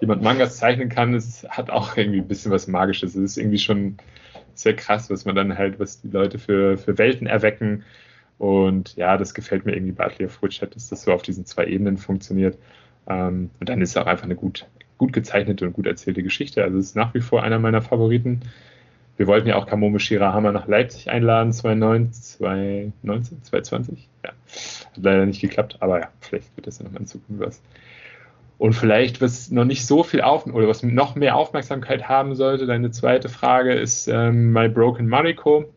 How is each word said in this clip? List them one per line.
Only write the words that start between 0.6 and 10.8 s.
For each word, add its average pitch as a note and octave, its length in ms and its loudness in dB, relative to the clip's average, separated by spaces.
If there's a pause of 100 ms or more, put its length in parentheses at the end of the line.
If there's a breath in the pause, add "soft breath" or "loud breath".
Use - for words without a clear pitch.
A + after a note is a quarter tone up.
kann, A#2+ 240 0
es A#2 360 -6
hat - 200 -8
auch A2+ 260 -4
irgendwie G2+ 240 0
ein F#2 80 -6
bisschen G2+ 240 -4
was F#2 160 0
Magisches. F#2+ 480 -2
Es F#2+ 80 -2
ist G2 140 -4
irgendwie G#2 220 0
schon G2+ 360 -2 (580 loud breath)
sehr G#2+ 220 0
krass, G#2+ 340 -2
was F#2+ 140 -6
man F#2+ 120 -2
dann G2 220 0
halt, G2 220 -2
was - 220 -8
die - 80 -12
Leute G2 300 0
für, G2 380 2
für G2+ 200 -2
Welten B2 280 2
erwecken. G#2+ 580 0 (540 loud breath)
Und F#2+ 600 0
ja, F#2 180 2
das F#2+ 180 -4
gefällt - 320 -6
mir G2 80 -2
irgendwie F#2 200 -4
bei F#2 140 -4
Atelier F#2 200 -6
of - 160 -12
Witch - 180 -4
Hat, - 140 -10
dass A#2 140 -18